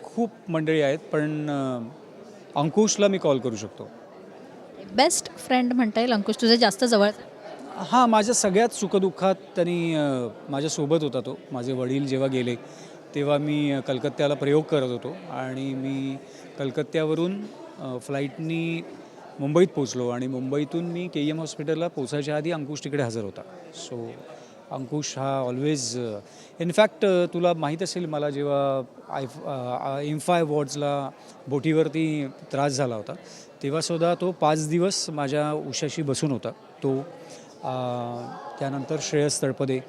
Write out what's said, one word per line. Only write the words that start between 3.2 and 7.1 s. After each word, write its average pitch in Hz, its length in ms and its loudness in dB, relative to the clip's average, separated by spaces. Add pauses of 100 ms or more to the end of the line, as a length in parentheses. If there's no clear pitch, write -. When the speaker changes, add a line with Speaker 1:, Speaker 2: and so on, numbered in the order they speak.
Speaker 1:
करू 117 160 -2
शकतो. 104 340 -10 (1040)
Speaker 2:
बेस्ट 277 440 4
फ्रेंड 247 360 2
म्हणता 226 260 2
येईल 247 140 2
अंकुश, 208 280 2
तुझं 233 140 8
जास्त 226 300 4
जवळ? 208 240 6 (680)